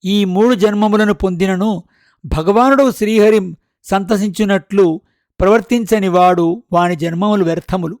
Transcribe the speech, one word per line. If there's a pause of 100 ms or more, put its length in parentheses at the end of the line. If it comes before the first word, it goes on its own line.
ఈ
మూడు
జన్మములను
పొందినను (420)
భగవానుడు
శ్రీహరి (280)
సంతసించునట్లు (400)
ప్రవర్తించని
వాడు (100)
వాని
జన్మములు
వ్యర్థములు.